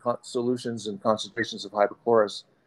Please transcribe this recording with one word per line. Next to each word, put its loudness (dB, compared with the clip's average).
con-, -2
solutions -4
and -8
concentrations -2
of -12
hypochlorous. 2